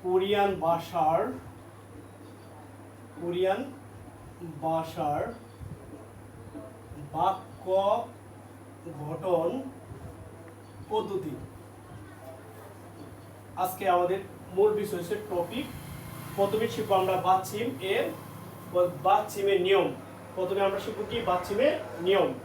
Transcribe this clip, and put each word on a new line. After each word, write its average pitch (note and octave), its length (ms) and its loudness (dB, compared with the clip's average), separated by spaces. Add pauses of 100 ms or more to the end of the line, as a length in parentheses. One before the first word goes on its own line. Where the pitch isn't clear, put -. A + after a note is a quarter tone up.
কোরিয়ান G3 460 4 (140)
ভাষার, E3 560 4 (2000)
কোরিয়ান F#3 400 2 (1040)
ভাষার D#3+ 580 0 (1900)
বাক্য F#3 520 0 (1300)
গঠন E3+ 480 2 (1400)
পদ্ধতি। F#3+ 420 -2 (2250)
আজকে F#3 220 -2 (120)
আমাদের F3+ 240 4 (360)
মূল G#3 140 8 (100)
বিষয় F3+ 200 -2
হচ্ছে F#3+ 160 -2 (140)
টপিক, F3+ 360 -2 (680)
প্রথমে G#3 380 4
শিখবো G#3 260 2
আমরা F#3+ 160 4 (120)
বাচ্চিম F#3+ 380 4 (260)
এর, - 120 4 (1000)
বাচ্চিমের G3 600 4
নিয়ম। F#3 220 6 (480)
প্রথমে F#3 300 0
আমরা G3 180 2
শিখবো - 260 -4
কি? A#3 60 -2 (140)
বাচ্চিমের G3+ 440 4 (320)
নিয়ম। G3 240 6 (140)